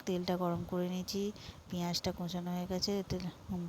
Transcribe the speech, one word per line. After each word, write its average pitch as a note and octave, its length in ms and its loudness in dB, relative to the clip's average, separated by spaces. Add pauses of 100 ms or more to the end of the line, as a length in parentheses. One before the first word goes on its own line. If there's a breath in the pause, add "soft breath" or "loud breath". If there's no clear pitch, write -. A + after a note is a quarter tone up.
তেলটা F3+ 300 2
গরম F3 280 2
করে F3+ 240 2
নিয়েছি, G3 440 0 (380 loud breath)
পেঁয়াজটা F3 420 0
কোচানো F3 380 -2
হয়ে F3+ 160 0
গেছে, F#3+ 320 2
এতে, F#3 200 0 (320)
উম, F3 180 -2